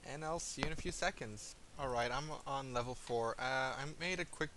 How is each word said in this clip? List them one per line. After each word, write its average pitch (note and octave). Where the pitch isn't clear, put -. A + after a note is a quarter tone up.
and C#3+
I'll D#3+
see -
you D3+
in D#3
a -
few F3
seconds. A#2
All C#3
right, A#2+
I'm C#3+
on C3+
level B2
four. A#2
Uh, C3
I C#3
made F3+
a F3
quick -